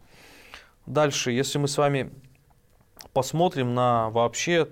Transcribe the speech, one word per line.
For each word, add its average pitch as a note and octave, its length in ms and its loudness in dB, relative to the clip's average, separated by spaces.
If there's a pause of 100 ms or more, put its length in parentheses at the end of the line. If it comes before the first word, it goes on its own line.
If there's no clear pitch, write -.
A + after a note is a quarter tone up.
(840)
Дальше, C3+ 480 0
если C#3 240 -2
мы C#3+ 100 0
с C#3+ 100 -6
вами C#3+ 360 0 (960)
посмотрим C3+ 640 0
на A#2+ 360 2
вообще A#2+ 640 0